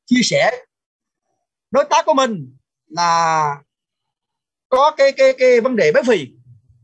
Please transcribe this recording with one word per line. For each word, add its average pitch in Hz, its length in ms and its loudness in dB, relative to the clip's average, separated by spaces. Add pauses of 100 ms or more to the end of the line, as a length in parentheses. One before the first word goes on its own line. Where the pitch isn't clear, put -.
chia 247 160 0
sẻ. 165 280 0 (1200)
Đối 285 140 0
tác 330 220 0
của 311 80 0
mình 214 420 -4 (300)
là 160 720 -2 (1120)
có 277 280 2
cái, 277 160 2
cái, 269 260 2
cái 254 220 4
vấn 247 160 -2
đề 156 160 2
béo 277 140 2
phì, 185 200 0 (560)